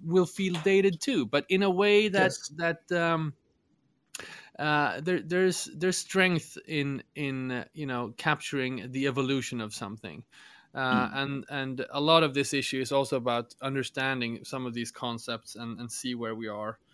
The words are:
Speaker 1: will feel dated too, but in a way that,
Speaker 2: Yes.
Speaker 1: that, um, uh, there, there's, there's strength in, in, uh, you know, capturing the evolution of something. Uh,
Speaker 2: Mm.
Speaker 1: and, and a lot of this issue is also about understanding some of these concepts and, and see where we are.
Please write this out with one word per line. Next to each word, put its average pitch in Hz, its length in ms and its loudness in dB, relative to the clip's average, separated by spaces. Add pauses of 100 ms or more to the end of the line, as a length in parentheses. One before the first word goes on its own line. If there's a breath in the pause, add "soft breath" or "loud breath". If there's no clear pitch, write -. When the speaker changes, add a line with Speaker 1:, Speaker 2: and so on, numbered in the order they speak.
Speaker 1:
will 175 240 4
feel 185 280 -2 (100)
dated 196 360 4
too, 160 260 0
but 143 220 0
in 190 140 4
a 196 80 4
way 208 380 6
that, 190 140 2 (100)
Speaker 2:
Yes. - 240 -10
Speaker 1:
that, 165 360 -2
um, 165 420 2 (1200 loud breath)
uh, 147 420 2
there, 165 200 0
there's, 180 560 2
there's 180 200 0
strength 185 600 2 (100)
in, 139 360 -2 (120)
in, 131 360 -4
uh, 123 140 -4 (100)
you 151 120 -8
know, 123 300 -4
capturing 131 760 -2
the 135 140 0
evolution 131 540 -2
of 107 140 -8
something. 98 480 -10 (520 soft breath)
Uh, 127 340 2
Speaker 2:
Mm. - 140 -8
Speaker 1:
and, 139 280 -4
and 131 420 -6
a 139 80 -2
lot 160 240 8
of 139 100 0
this 135 180 0
issue 135 280 -2
is 127 100 -4
also 139 260 0
about 120 460 -2
understanding 131 800 -2
some 131 220 -6
of 120 80 -6
these 117 160 -6
concepts 117 640 -8
and, 117 240 -10
and 120 120 -10
see 123 260 -6
where 113 180 -6
we 110 140 -8
are. 107 300 -8 (160)